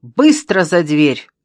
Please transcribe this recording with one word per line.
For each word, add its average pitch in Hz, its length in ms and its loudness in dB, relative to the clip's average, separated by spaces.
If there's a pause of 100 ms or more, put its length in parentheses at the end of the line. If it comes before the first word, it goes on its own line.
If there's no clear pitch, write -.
Быстро 214 600 -2
за 175 180 0
дверь! 147 460 0 (160)